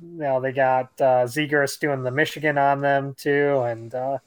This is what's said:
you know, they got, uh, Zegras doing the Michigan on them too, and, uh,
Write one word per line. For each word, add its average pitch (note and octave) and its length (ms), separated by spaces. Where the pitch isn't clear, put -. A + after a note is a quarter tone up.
you E3+ 160
know, C3+ 220
they C3 120
got, C3 340
uh, B2+ 260
Zegras C#3+ 520
doing C#3+ 240
the B2+ 80
Michigan D3 480
on C#3 220
them C#3 340
too, C#3+ 520
and, A#2 280
uh, C3 320